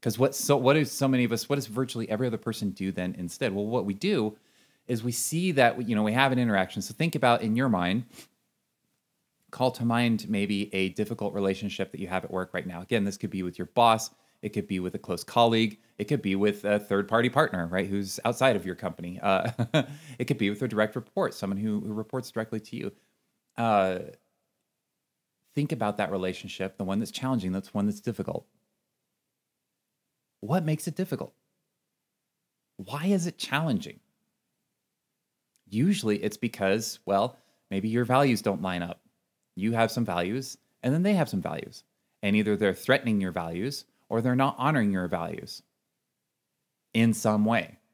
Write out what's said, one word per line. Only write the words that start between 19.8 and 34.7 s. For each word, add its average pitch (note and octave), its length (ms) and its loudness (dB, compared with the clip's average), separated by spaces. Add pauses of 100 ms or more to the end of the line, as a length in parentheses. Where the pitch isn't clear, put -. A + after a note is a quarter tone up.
it B2+ 80 -2
could C3 120 0
be G2+ 100 2
with G#2 140 -4
a B2+ 60 -2
direct G#2+ 260 0
report, - 400 -2
someone G2 240 -4
who, G#2+ 220 -2
who G#2+ 120 -6
reports A2 380 -6
directly A2 300 -4
to - 160 -14
you. - 160 -8 (640)
Uh, G2+ 420 4 (1600)
think D3 160 -2
about G#2 240 -2
that F#2 160 -4
relationship, F#2+ 680 -6
the G2 60 -4
one G2 160 -2
that's A2 100 -6
challenging, A#2+ 400 -2
that's F#2+ 240 -6
one G#2 120 0
that's G#2 140 -2
difficult. - 460 -6 (1900)
What D#3 240 0
makes D3+ 220 -2
it D#3 80 -6
difficult? - 400 -6 (1400)
Why C#3+ 300 -6
is F#3+ 200 4
it - 120 -6
challenging? C3+ 600 -2 (1700)